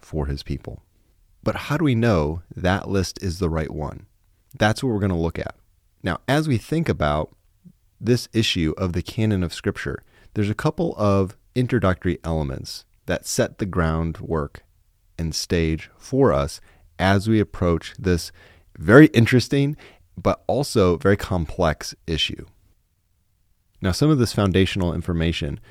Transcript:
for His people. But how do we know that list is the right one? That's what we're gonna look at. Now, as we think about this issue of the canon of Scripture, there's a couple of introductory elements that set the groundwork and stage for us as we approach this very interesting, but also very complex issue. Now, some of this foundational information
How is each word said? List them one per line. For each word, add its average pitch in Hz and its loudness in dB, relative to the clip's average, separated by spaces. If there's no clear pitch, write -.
for 76 -6
His 69 -6
people. - -10
But 107 -2
how 143 -4
do 170 0
we 131 2
know 85 0
that 98 -2
list 95 -4
is 87 -6
the 87 0
right 80 -4
one? - -10
That's 110 0
what 131 0
we're 104 0
gonna 92 0
look 82 -2
at. - -8
Now, 87 -2
as 151 0
we 135 0
think 156 -2
about 76 -2
this 120 0
issue 90 0
of 92 -2
the 87 -4
canon 107 -2
of 82 -6
Scripture, - -6
there's 104 -2
a 107 -2
couple - -4
of 98 0
introductory 98 0
elements 78 -6
that - -4
set - -2
the 113 -4
groundwork 80 -4
and 80 -4
stage 80 -2
for 127 2
us 71 -2
as 98 2
we 110 4
approach 87 -2
this - -2
very 127 10
interesting, 139 2
but - -2
also 101 2
very 98 4
complex 85 -2
issue. - -4
Now, 92 0
some 147 2
of 156 4
this 117 2
foundational 95 2
information 82 -2